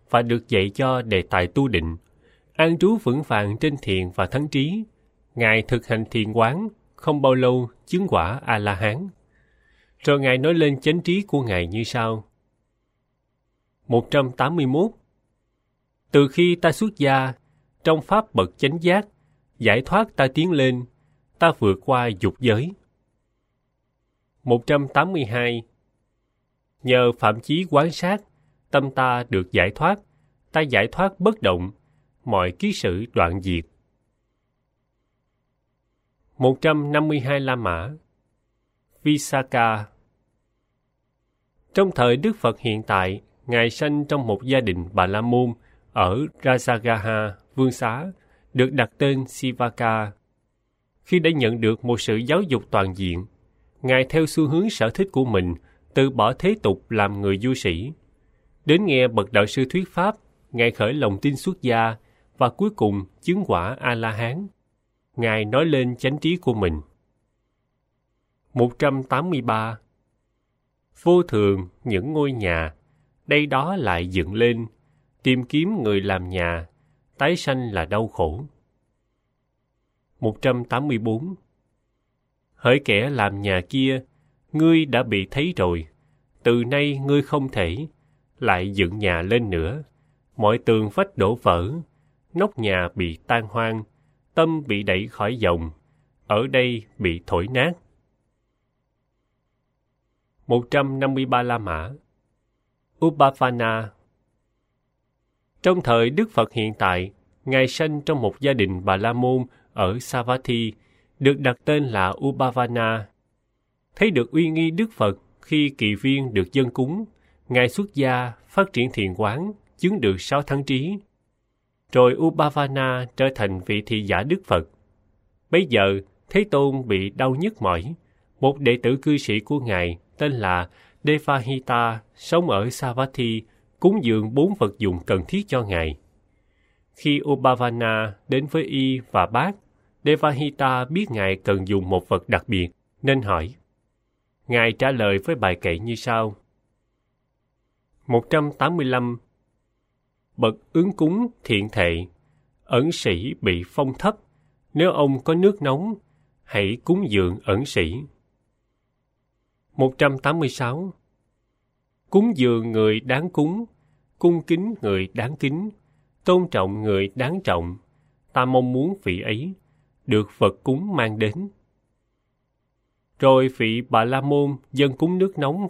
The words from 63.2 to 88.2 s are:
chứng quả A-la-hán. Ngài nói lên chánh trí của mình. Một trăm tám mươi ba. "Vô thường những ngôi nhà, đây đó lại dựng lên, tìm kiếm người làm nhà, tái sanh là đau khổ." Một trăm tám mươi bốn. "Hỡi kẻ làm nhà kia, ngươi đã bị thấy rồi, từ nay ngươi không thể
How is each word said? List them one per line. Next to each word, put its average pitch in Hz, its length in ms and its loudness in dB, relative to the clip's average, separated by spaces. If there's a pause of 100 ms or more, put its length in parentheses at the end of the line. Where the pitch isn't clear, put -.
chứng 185 260 -2
quả 98 320 -2
A-la-hán. 117 680 -4 (680)
Ngài 110 300 0
nói 127 200 2
lên 127 300 0
chánh 135 220 -2
trí 165 200 -2
của 139 160 -2
mình. 87 280 -2 (1700)
Một 123 260 0
trăm 135 240 0
tám 139 260 -2
mươi 151 120 -2
ba. 110 360 -2 (1300)
"Vô 175 200 6
thường 98 440 0 (160)
những 117 300 -2
ngôi 143 180 0
nhà, 85 420 -2 (540)
đây 147 180 2
đó 143 300 -2
lại 90 320 -2
dựng 90 260 -2
lên, 117 320 0 (580)
tìm 127 200 2
kiếm 170 400 -2
người 104 180 2
làm 92 280 -2
nhà, 85 380 -4 (500)
tái 151 180 0
sanh 131 360 -4
là 90 140 -2
đau 104 220 -2
khổ." 90 380 -4 (1700)
Một 107 220 -4
trăm 123 240 0
tám 123 220 -4
mươi 156 100 0
bốn. 120 380 -4 (1200)
"Hỡi 127 300 2
kẻ 110 240 2
làm 101 320 -2
nhà 98 280 0
kia, 131 340 -2 (480)
ngươi 160 340 4
đã 123 180 0
bị 101 280 -2
thấy 160 260 -2
rồi, 87 300 -2 (560)
từ 120 200 4
nay 143 420 -2
ngươi 143 160 2
không 139 280 -4
thể 101 380 -4 (520)